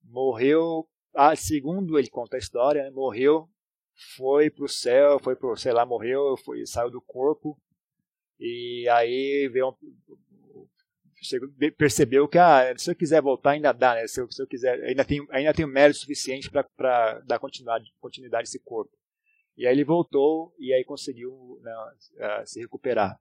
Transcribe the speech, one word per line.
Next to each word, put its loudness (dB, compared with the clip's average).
Morreu, 0
ah, 6
segundo -4
ele 0
conta -10
a -6
história, 0
né, -10
morreu, 0
foi 2
pro -8
céu, 2
foi -4
pro, -6
sei -4
lá, 2
morreu, -4
foi, -12
saiu -6
do -14
corpo, -4
e -8
aí 0
veio -2
um, -20
chegou, -8
be-, -2
percebeu 2
que, 4
ah, 8
se -8
eu -4
quiser 2
voltar 2
ainda 2
dá, 2
né, -4
se -8
eu, -8
se -12
eu -8
quiser, -4
ainda 0
tenho, -4
ainda 0
tenho -2
mérito 4
suficiente -10
pra, -2
pra 0
dar -4
continuidade, -8
continuidade -8
a -12
esse -14
corpo. -10
E -4
aí 4
ele 2
voltou, -2
e -4
aí 0
conseguiu, -14
né, -16
ah, -6
se -16
recuperar. -4